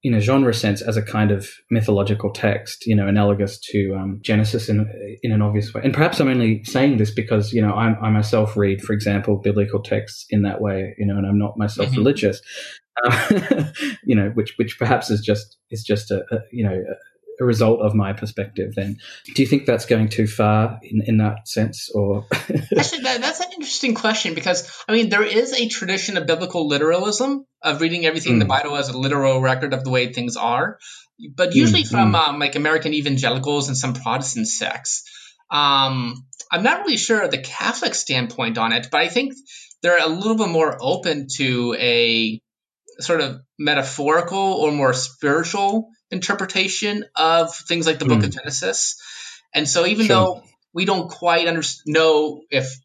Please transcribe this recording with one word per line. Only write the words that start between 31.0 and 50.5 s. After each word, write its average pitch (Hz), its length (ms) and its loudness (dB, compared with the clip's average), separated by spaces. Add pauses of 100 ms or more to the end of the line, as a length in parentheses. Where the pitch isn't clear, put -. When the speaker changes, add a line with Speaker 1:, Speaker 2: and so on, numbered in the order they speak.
Speaker 2:
But - 160 0
Speaker 1:
Mm, - 40 0
Speaker 2:
usually 113 280 6
from, 110 300 4
Speaker 1:
mm. 160 140 2
Speaker 2:
um, 147 120 -4
like, 143 160 -2
American 151 400 0
evangelicals 135 720 -2
and 131 100 -4
some - 160 -2
Protestant 117 540 -4
sects. - 560 -6 (480)
Um, 135 720 0 (260)
I'm 185 120 -2
not 330 180 2
really 320 160 -2
sure 214 240 0
of 170 80 0
the - 140 -2
Catholic - 500 -4
standpoint 120 640 -2
on 113 160 0
it, 123 180 -2
but 151 100 2
I 170 80 0
think 269 260 -2 (480)
they're 170 200 4
a 160 60 2
little 208 280 0
bit 202 120 0
more 160 320 2
open 147 460 -2 (100)
to 123 400 0
a 117 640 2 (580)
sort 165 220 0
of 135 200 -6 (180)
metaphorical 147 800 0
or 180 320 2
more 139 220 2
spiritual 196 960 -2 (200)
interpretation 190 920 -2 (140)
of 165 360 2
things 170 320 -4
like 160 140 0
the 147 60 -4
Book 117 180 4
of 98 60 0
Speaker 1:
Mm. - 60 -6
Speaker 2:
Genesis. - 600 -4 (580)
And 147 140 0
so 175 180 2
even 214 200 2
Speaker 1:
Sure. 196 100 4
Speaker 2:
though 185 280 2 (300)